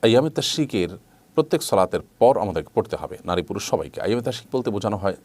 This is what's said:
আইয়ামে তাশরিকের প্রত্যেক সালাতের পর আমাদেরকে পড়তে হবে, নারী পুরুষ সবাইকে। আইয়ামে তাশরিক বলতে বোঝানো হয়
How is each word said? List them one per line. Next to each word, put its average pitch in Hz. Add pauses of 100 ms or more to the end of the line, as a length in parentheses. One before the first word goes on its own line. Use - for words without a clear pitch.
আইয়ামে 120
তাশরিকের 127 (460)
প্রত্যেক 156
সালাতের 92 (200)
পর 123
আমাদেরকে 82
পড়তে -
হবে, -
নারী 90
পুরুষ 92
সবাইকে। 76
আইয়ামে 117
তাশরিক 123
বলতে 123
বোঝানো 101
হয় 95